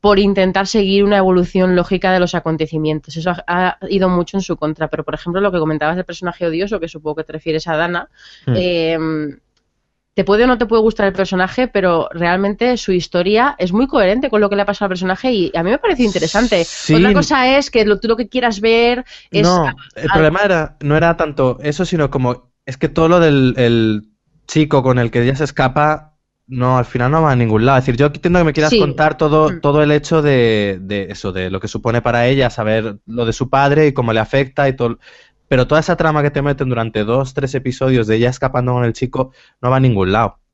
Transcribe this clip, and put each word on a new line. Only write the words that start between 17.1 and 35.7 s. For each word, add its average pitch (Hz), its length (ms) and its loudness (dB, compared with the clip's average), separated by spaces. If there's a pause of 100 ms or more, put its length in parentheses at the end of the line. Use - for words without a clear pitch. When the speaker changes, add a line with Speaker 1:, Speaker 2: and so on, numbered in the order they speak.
Speaker 1:
cosa 254 440 2
es 285 120 -2
que 226 160 2
lo, 208 140 2
tú 226 80 -6
lo 220 100 0
que 233 100 -6
quieras 240 320 -2
ver 233 460 2 (240)
es 160 140 0
Speaker 2:
No, 170 240 2
Speaker 1:
a-, - 80 -6 (220)
Speaker 2:
el 156 120 -4
Speaker 1:
a- - 40 0
Speaker 2:
problema 160 300 2
era, 170 380 0
no 147 160 2
era 165 180 2
tanto 139 460 -2
eso, 147 240 -2
sino 156 240 -2
como 127 400 -4 (160)
es 127 120 -10
que 156 120 -2
todo 160 180 2
lo 175 120 4
del 139 380 4
el 113 520 2 (380)
chico 151 340 2
con 127 160 2
el 117 140 0
que 120 100 0
ella 131 140 2
se 151 80 -2
escapa, 147 640 0 (400)
no, 127 300 0
al 123 60 0
final 123 280 -2
no 160 100 2
va 151 100 4
a 131 60 2
ningún 113 280 2
lado. 135 120 4
Es 127 80 2
decir, 123 120 -2
yo 143 100 4
entiendo 175 320 0
que 175 40 4
me 156 80 2
quieras 156 200 0
Speaker 1:
Sí. 226 80 4
Speaker 2:
contar 151 380 0
todo, 156 320 2
Speaker 1:
Mm. 170 120 -6
Speaker 2:
todo 147 200 2
el 147 100 2
hecho 151 300 0
de, 113 600 2
de 98 280 -6
eso, 101 220 -8
de 92 180 -6
lo 95 120 -6
que 107 80 -8
supone 117 320 -2
para 120 260 0
ella 131 220 2
saber 110 560 -2
lo 117 200 -4
de 113 60 0
su 127 180 -4
padre 139 380 4
y 135 60 0
cómo 117 180 -2
le 110 80 0
afecta 135 480 -2
y 135 80 0
todo. 117 220 -2 (500)
Pero 127 200 2
toda 151 120 2